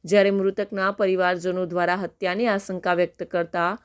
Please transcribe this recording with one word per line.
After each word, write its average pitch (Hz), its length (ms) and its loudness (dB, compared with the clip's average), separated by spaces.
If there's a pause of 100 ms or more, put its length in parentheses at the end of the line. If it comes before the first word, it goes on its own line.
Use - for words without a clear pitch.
જ્યારે 196 260 6
મૃતકના 196 600 -2
પરિવારજનો 185 720 0
દ્વારા 175 300 0
હત્યાની 190 520 -2
આશંકા 190 460 -2
વ્યક્ત 175 300 0
કરતા 170 600 -2